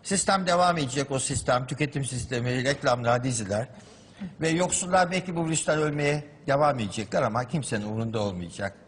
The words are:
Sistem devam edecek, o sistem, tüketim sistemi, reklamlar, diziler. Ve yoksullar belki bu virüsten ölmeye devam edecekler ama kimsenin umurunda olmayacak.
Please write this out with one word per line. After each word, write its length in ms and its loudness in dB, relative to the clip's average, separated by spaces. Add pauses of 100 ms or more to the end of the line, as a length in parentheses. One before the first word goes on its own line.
Sistem 440 0
devam 320 4
edecek, 320 -2
o 80 0
sistem, 480 0
tüketim 380 -2
sistemi, 600 -2
reklamlar, 600 2
diziler. 440 -2 (720)
Ve 80 0
yoksullar 640 2
belki 260 -4
bu 100 -2
virüsten 320 0
ölmeye 460 0 (220)
devam 320 4
edecekler 440 -2
ama 260 0
kimsenin 380 -2
umurunda 340 -2
olmayacak. 540 -4 (140)